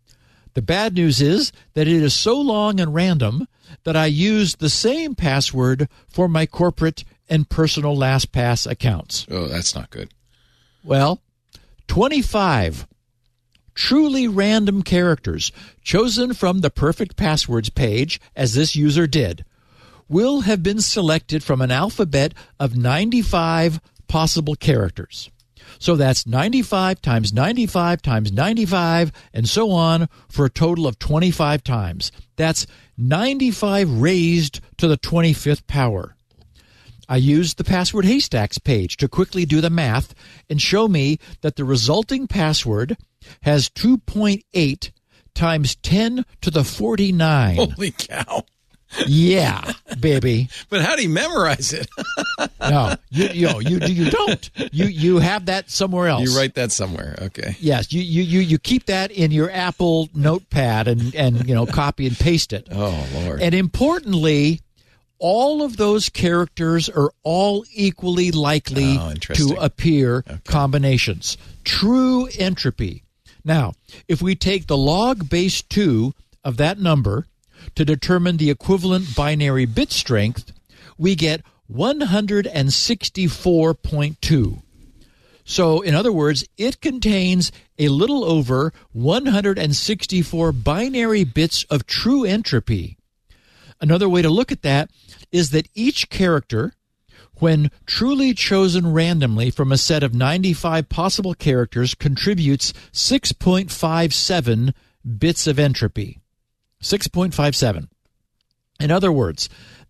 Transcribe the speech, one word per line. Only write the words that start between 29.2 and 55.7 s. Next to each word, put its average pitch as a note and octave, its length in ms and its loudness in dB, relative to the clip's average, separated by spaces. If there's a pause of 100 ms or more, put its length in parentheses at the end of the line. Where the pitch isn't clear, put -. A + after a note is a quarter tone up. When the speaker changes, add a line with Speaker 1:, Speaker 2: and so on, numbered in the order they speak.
Speaker 1:
and A2+ 140 0
so G#3+ 240 0
on E3 360 2 (220)
for C#3+ 160 0
a B2+ 40 2
total E3 380 0
of A#2 100 -4
twenty-five D#3 640 0
times. G2 480 -4 (260)
That's D#3+ 280 0 (320)
ninety-five G3+ 960 0
raised E3+ 680 2 (160)
to F3 100 0
the D3+ 100 2
twenty-fifth D#3+ 720 0
power. A#2+ 480 -2 (920)
I C3 80 0
used D3 400 2
the F3+ 60 -4
password F#3 420 0
haystacks F#3 520 0
page G#2 400 -2
to C3+ 100 0
quickly F3+ 380 -2
do D3+ 160 2
the E3 80 2
math C#3 460 -2 (340)
and D3 120 -2
show A3 260 2
me D3+ 320 2 (220)
that D3+ 160 -4
the C#3+ 80 -4
resulting D#3 640 0
password D3 680 -2 (440)
has D3 280 2
two A#3+ 300 2
point G#3 540 -2
eight D3+ 380 -2 (440)
times D#3+ 400 0
ten A#3 500 0 (160)
to - 80 -4
the D3+ 140 2
forty-nine. E3 920 2
Speaker 2:
Holy F3 340 -2
cow. - 540 -8 (600)
Speaker 1:
Yeah, E3 680 2 (260)
baby. B2+ 480 2 (120)
Speaker 2:
<laughs> - 100 -18
But G3 120 0
how C#4 140 0
do C#4 80 0
you F3 60 0
memorize E3+ 640 -2
it? - 200 -8
<laughs> - 40 -20 (640)
Speaker 1:
No, B2+ 360 2 (140)
you, F3 200 0
you, E3+ 320 0
you, E3+ 260 0
you E3+ 240 0
don't. G4+ 380 -2 (240)
You, E3+ 120 2
you F3 340 2
have F3+ 260 0
that F#3 240 -4
somewhere F3+ 380 -2